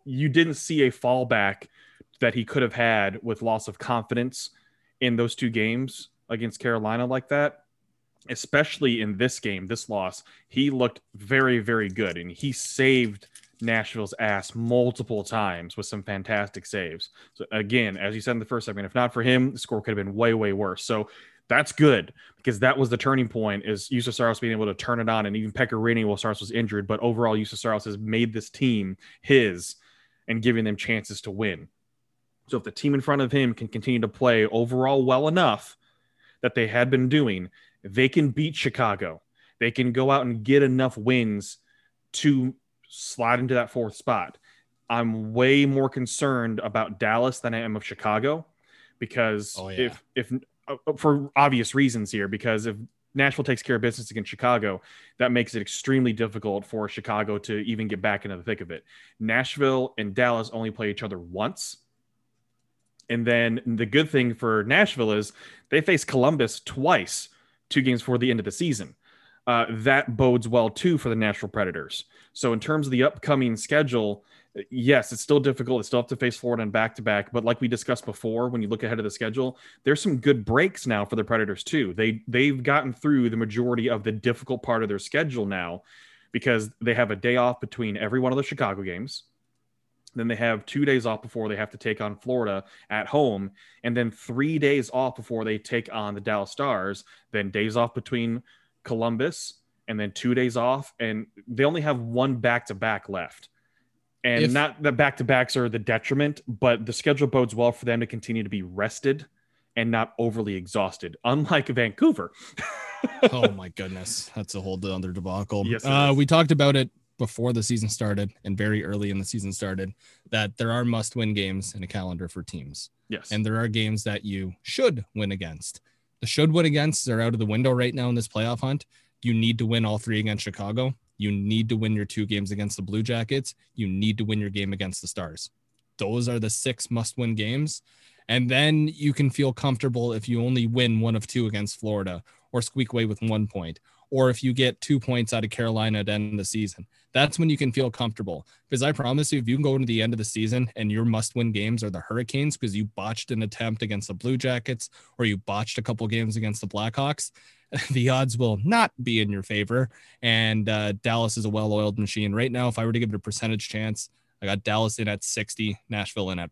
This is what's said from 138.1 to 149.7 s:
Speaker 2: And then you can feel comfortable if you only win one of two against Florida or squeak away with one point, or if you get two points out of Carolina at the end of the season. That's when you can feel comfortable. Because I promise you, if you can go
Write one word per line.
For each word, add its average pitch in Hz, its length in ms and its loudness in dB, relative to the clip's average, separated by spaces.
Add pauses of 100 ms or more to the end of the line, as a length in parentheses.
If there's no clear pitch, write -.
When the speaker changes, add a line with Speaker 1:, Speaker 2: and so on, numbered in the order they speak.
Speaker 2:
And 123 220 2
then 151 380 4
you 147 260 0
can 139 160 4
feel 131 240 0
comfortable 123 580 0
if 107 160 -4
you 117 140 2
only 123 240 2
win 117 340 2
one 113 160 2
of 104 100 -4
two 120 200 0
against 104 340 -4
Florida 98 420 -4 (300)
or 123 100 0
squeak 123 300 -2
away 117 120 2
with 107 180 -4
one 110 240 2
point, 82 320 -8 (320)
or 131 180 6
if 123 140 0
you 127 100 2
get 127 280 2
two 143 180 2
points 120 340 0
out 110 120 0
of 110 60 -4
Carolina 110 500 0
at 101 60 -2
the 104 60 0
end 104 200 -2
of 107 40 -2
the 101 80 -4
season. 101 400 -4 (280)
That's 147 260 4
when 160 100 4
you 147 80 4
can 135 140 0
feel 123 220 0
comfortable. 98 520 -6 (240)
Because 131 140 0
I 143 80 4
promise 139 420 0
you, 147 60 2
if 117 80 -2
you 120 80 2
can 143 80 2
go 139 140 4